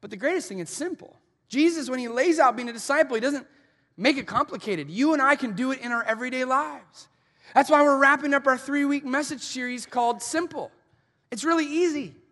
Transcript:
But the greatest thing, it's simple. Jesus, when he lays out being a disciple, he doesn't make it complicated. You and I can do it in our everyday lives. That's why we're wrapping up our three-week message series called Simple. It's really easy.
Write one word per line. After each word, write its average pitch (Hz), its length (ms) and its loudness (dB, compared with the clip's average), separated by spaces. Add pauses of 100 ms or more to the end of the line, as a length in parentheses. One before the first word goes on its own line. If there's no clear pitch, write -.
But 202 100 -16
the 214 60 -12
greatest 294 320 -2
thing, 190 100 -10
it's 170 140 -10
simple. - 440 -10 (320)
Jesus, 302 400 0
when 254 120 -4
he 240 80 -6
lays 294 320 2
out 247 160 6
being 240 120 -6
a 233 40 -10
disciple, 277 420 0
he 226 60 0
doesn't 269 260 -2 (500)
make 262 200 2
it 240 100 -8
complicated. 196 640 -4
You 262 220 2
and 294 100 2
I 277 140 4
can 254 160 -6
do 247 180 -4
it 262 100 -6
in 240 120 -8
our 233 100 -2
everyday 247 420 -4
lives. 269 640 -6 (460)
That's 277 160 6
why 294 120 8
we're 285 160 6
wrapping 285 360 4
up 277 140 2
our 254 100 4
three-week 285 460 -2
message 269 380 -4
series 247 440 -8
called 240 360 0
Simple. 311 500 -6 (580)
It's 240 140 -10
really 330 220 2
easy. 294 500 -2 (160)